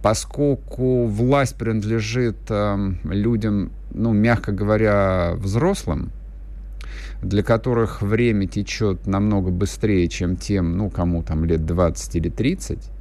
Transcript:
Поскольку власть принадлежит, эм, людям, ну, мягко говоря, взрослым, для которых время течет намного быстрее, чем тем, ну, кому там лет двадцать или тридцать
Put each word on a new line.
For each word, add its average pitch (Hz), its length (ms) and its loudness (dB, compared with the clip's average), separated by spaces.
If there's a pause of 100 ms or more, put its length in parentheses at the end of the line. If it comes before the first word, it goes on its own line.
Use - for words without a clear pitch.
Поскольку 127 1040 0
власть 123 500 2
принадлежит, 110 800 0 (140)
эм, 101 540 0
людям, 104 680 0 (180)
ну, 113 220 0
мягко 107 400 4
говоря, 101 840 2
взрослым, 101 760 0 (1080)
для 98 200 0
которых 117 600 2
время 107 440 2
течет 101 600 -2
намного 98 440 2
быстрее, 92 580 2
чем 90 280 -2
тем, 87 400 0
ну, 101 140 -2
кому 87 320 0
там 80 240 -2
лет 80 180 2
двадцать 85 520 0
или 82 120 0
тридцать - 640 -4 (100)